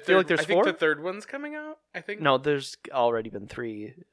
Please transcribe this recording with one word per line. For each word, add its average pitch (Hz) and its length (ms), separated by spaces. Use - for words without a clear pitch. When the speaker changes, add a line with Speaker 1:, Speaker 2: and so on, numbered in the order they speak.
Speaker 1:
I - 40
feel 185 120
like 185 80
Speaker 2:
third, - 40
Speaker 1:
there's 165 120
Speaker 2:
I - 20
think 170 200
Speaker 1:
four? 202 80
Speaker 2:
the 160 60
third 156 260
one's 190 220
coming 294 300
out, 302 220
I 180 80
think. 208 200
Speaker 1:
No, 139 160
there's 139 400
already 117 380
been 101 180
three. 113 460